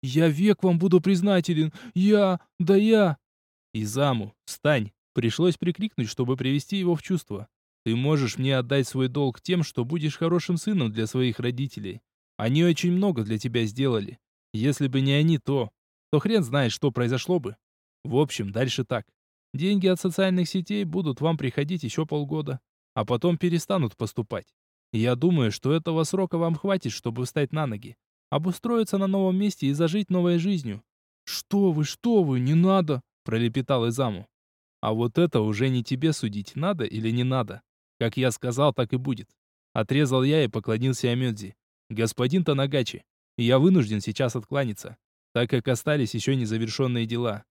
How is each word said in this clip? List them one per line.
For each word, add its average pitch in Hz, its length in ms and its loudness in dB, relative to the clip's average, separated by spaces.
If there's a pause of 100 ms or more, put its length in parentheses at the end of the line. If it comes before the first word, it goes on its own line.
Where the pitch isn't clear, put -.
"Я 147 260 2
век 180 340 2
вам 175 160 4
буду 180 220 6
признателен! 175 720 2 (220)
Я, 196 460 4 (180)
да 180 180 4
я!" 208 420 4 (560)
"Изаму, 110 600 0 (120)
встань!" 123 460 0 (200)
Пришлось 151 440 2
прикрикнуть, 175 520 -4
чтобы 127 280 -2
привести 135 400 -2
его 175 180 0
в 156 80 -6
чувство. - 460 -4 (360)
"Ты 113 100 0
можешь 135 440 0
мне 135 180 0
отдать 131 320 0
свой 131 200 0
долг 135 340 -2
тем, 180 200 0
что 123 220 -4
будешь 151 320 -4
хорошим 170 400 0
сыном 165 340 0
для 107 160 -2
своих 127 340 0
родителей. 120 600 -6 (380)
Они 127 260 2
очень 175 280 2
много 180 300 0
для 107 160 -2
тебя 117 280 -2
сделали. 113 520 -2 (340)
Если 135 360 0
бы 131 140 0
не 135 100 2
они, 156 260 4
то... 131 320 -2 (400)
То 151 100 4
хрен 214 220 2
знает, 123 300 0
что - 180 0
произошло 123 480 0
бы. 110 180 -6 (480)
В 113 120 -2
общем, 123 340 0
дальше 127 340 -2
так. 117 220 -6 (460)
Деньги 190 340 0
от 180 140 2
социальных 180 480 0
сетей 202 360 -4
будут 160 360 -4
вам 160 160 0
приходить 143 460 -4
ещё 156 240 -4
полгода, 147 540 -6 (340)
а 110 100 0
потом 156 340 0
перестанут 170 580 -2
поступать. - 580 -8 (380)
Я 117 220 2
думаю, 139 360 2
что 131 220 -2
этого 160 320 0
срока 185 340 -2
вам 165 160 0
хватит, 185 380 -2
чтобы 123 320 -6
встать 139 280 -2
на 156 140 -2
ноги, 110 300 -10 (340)
обустроиться 196 680 -2
на 196 80 0
новом 190 300 2
месте 196 300 -2
и 139 60 2
зажить 170 380 0
новой 175 280 2
жизнью". 151 440 -2 (420)
"Что 196 480 0
вы, 151 120 0
что 220 380 2
вы, 139 180 2
не 131 140 2
надо!" 170 480 2 (220)
пролепетал 120 640 0
Изаму. 113 400 -4 (520)
"А 110 120 -2
вот 117 260 0
это 165 220 2
уже 107 280 0
не 127 140 0
тебе 131 300 -2
судить, 104 420 -6
надо 160 300 -4
или 110 260 -4
не 120 140 0
надо. 120 380 -4 (360)
Как 117 180 -2
я 127 140 2
сказал, 123 420 0
так 120 200 -4
и 127 40 -2
будет", 127 320 -6 (440)
отрезал 131 500 2
я 147 220 2
и 117 40 -2
поклонился 117 600 -2
Амёдзи. 117 460 -4 (340)
"Господин 120 540 0
Танагачи, 139 600 -2 (320)
я 123 220 4
вынужден 131 420 4
сейчас 120 360 -2
откланяться, 120 600 -6 (360)
так 117 180 0
как 127 180 0
остались 131 460 0
ещё 127 200 0
незавершённые 117 720 -2
дела. 117 440 -4